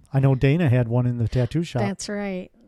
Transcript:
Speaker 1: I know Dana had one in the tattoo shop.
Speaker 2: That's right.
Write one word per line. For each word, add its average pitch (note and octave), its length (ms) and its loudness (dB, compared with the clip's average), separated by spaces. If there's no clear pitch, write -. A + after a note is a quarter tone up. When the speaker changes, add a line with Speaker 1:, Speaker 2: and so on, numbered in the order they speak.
Speaker 1:
I C3+ 80 2
know C3+ 140 4
Dana C#3 360 2
had B2 180 2
one B2 180 0
in B2 140 -2
the A2+ 80 0
tattoo B2+ 360 -2
shop. B2+ 200 -6
Speaker 2:
That's - 260 -6
right. G3+ 400 -8